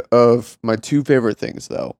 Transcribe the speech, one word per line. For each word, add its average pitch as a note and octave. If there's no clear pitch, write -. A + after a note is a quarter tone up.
of A#2+
my A2
two D3
favorite A#2+
things, -
though. -